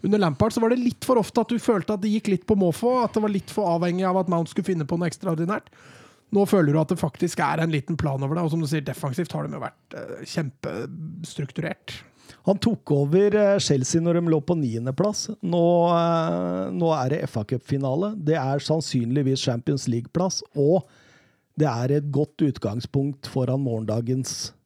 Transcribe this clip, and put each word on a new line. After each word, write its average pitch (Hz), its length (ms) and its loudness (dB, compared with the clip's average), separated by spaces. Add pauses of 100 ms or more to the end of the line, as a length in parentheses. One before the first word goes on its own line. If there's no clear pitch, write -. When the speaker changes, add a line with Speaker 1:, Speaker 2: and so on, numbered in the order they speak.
Speaker 1:
Under 202 160 2
Lampard 202 360 2
så 240 80 2
var 226 80 4
det 254 100 2
litt 240 240 -2
for 254 140 4
ofte 226 240 2
at 220 80 -2
du 240 100 0
følte 208 340 0
at 208 80 -2
det 214 120 0
gikk 214 180 0
litt 180 160 0
på 220 80 4
måfå, 226 480 2
at 208 80 -2
det 220 100 0
var 214 80 0
litt 196 220 -2
for 208 160 0
avhengig 175 400 2
av 185 80 2
at 185 140 0
Mount 170 180 2
skulle - 240 -4
finne 160 160 -2
på 170 100 -2
noe 175 120 0
ekstraordinært. 170 580 -4 (680)
Nå 202 140 4
føler 165 260 6
du 156 60 4
at 156 80 2
det 180 100 0
faktisk - 420 -2
er 151 220 0
en 160 100 0
liten 147 260 -2
plan 135 260 -2
over 139 120 -2
det, 175 100 -2
og 156 40 0
som 165 120 -2
du 156 40 0
sier, 151 160 0
defensivt 139 520 -6
har 151 120 -4
de 151 80 -8
jo 147 60 -10
vært, - 340 -12
eh, - 320 -12
kjempestrukturert. - 1700 -8 (520)
Speaker 2:
Han 196 120 4
tok - 340 -2
over, 170 440 2
eh, 202 240 4
Chelsea 143 420 0
når 170 120 2
de 170 80 2 (100)
lå 156 100 4
på 175 160 -2
niendeplass. 135 720 -2 (140)
Nå, 170 200 2 (280)
eh, 170 800 0
nå 170 200 0 (140)
er 131 40 0
det 160 140 -2
F 135 140 -6
A 107 60 -4
Cup-finale. 139 800 -2
Det 151 120 2
er 135 240 0
sannsynligvis 135 840 0
Champions 131 440 0
League-plass, 131 540 -2 (140)
og 147 300 4 (720)
det 151 100 4
er 127 300 0
et 147 140 -2
godt 143 260 -2
utgangspunkt 139 880 -2
foran 131 360 0
morgendagens 117 880 -4 (140)